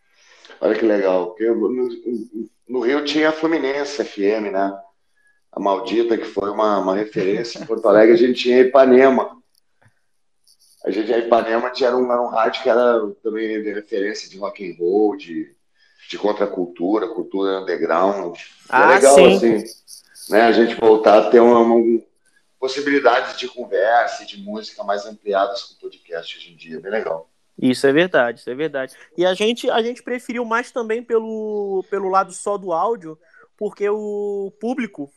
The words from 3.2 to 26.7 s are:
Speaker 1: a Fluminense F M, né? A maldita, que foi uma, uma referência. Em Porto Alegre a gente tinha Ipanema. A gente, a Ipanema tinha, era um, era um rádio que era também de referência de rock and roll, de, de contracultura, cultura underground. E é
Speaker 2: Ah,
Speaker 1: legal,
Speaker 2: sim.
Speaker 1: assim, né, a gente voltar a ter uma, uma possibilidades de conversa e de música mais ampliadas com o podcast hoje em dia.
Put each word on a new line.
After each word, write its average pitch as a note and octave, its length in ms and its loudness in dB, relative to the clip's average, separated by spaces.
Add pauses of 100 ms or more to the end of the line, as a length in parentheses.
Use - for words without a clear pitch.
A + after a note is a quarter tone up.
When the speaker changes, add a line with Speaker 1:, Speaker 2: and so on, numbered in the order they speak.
Speaker 1:
a - 20 2
Fluminense D3 680 -4
F G#2 240 -6
M, G#2 280 -2
né? G2 260 -4 (760)
A - 80 -10
maldita, G2+ 560 0
que G#2+ 100 -4
foi G2+ 260 -6
uma, G#2 260 0
uma F#2+ 180 -2
referência. G#2+ 640 -4
Em G2 80 -14
Porto A2+ 220 -4
Alegre G#2+ 260 8
a A#2 40 6
gente B2 180 2
tinha B2 260 4
Ipanema. C3 800 4 (1400)
A F#2 60 -2
gente, G#2+ 200 -4
a A#2 60 2
Ipanema A#2 540 0
tinha, C3+ 160 0
era B2 100 0
um, B2 140 0
era A#2+ 100 0
um A#2+ 80 -4
rádio A2+ 320 -2
que C3 80 0
era A#2 400 2 (140)
também A2 400 -4
de G2+ 100 -6
referência G#2 560 -6
de G2 80 -20
rock G2 320 -10
and E2 80 -14
roll, G2 400 0
de, D#2+ 340 -12 (560)
de - 120 -14
contracultura, G2 880 -4
cultura F#2+ 540 -6
underground. F2 760 -2
E - 20 -20
é - 40 -20 (260)
Speaker 2:
Ah, C3+ 200 4
Speaker 1:
legal, C#3 260 8
Speaker 2:
sim. C#3 180 10
Speaker 1:
assim, A2+ 300 2 (680)
né, G#2 140 4
a A#2 80 6
gente A2 240 2
voltar G#2+ 420 6
a - 140 2
ter A#2+ 80 8
uma, A#2+ 180 8
uma A#2 460 2 (560)
possibilidades C3 800 0
de B2 120 -10
conversa A2 760 -2
e - 20 -20
de G#2 160 -18
música G3+ 440 -12
mais G3+ 200 -6
ampliadas G2+ 580 -4
com - 100 -20
o - 80 -20
podcast E2+ 560 -14
hoje F2 160 -20
em - 20 -20
dia. D#2+ 240 -16